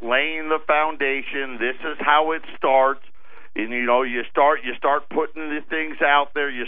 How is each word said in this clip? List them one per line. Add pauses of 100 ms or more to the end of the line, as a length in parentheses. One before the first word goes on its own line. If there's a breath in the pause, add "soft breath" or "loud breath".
laying
the
foundation.
This
is
how
it (140)
starts. (500 soft breath)
And,
you
know,
you
start,
you
start
putting
the (100)
things
out
there.
You